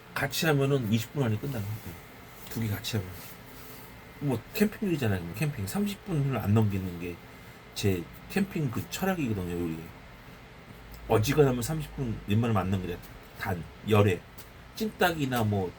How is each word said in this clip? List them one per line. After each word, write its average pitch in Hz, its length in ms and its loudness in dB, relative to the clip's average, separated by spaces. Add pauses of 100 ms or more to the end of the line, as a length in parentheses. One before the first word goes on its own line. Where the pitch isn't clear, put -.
(140)
같이 - 320 -2
하면은 139 460 4
이십 113 200 0
분 143 120 0
안에 110 120 2
끝나요. 131 260 -4
예. 101 480 -10 (400)
두 113 100 -4
개 113 80 0
같이 101 280 -2
하면. 92 140 -2 (1080)
뭐 131 180 0 (160)
캠핑 208 340 0
요리잖아요. 113 340 2
뭐 85 120 -8
캠핑 143 320 -2
삼십 202 380 -2
분을 139 320 0
안 104 160 2
넘기는 98 480 4
게 87 160 -6 (580)
제 92 280 2 (280)
캠핑 185 400 0
그 110 200 -4
철학이거든요, 113 640 0
요리에. 85 260 -2 (1300)
어지간하면 123 540 6
삼십 156 320 -4
분 113 320 -2
웬만하면 110 360 4
안 92 80 0
넘기자. 90 280 -2 (400)
단, 90 240 -4 (260)
열에. 104 320 6 (540)
찜닭이나 160 720 0
뭐 98 340 0